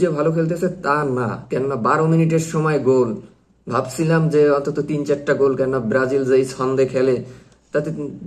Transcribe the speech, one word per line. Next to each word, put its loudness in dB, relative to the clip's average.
যে 2
ভালো 2
খেলতেছে 0
তা 2
না, -2
কেননা -2
বারো 2
মিনিটের 2
সময় 0
গোল। 4
ভাবছিলাম 0
যে 4
অন্তত -4
তিন -2
চারটা 0
গোল, 4
কেননা 0
ব্রাজিল 0
যেই 4
ছন্দে 0
খেলে, 2
তাতে -2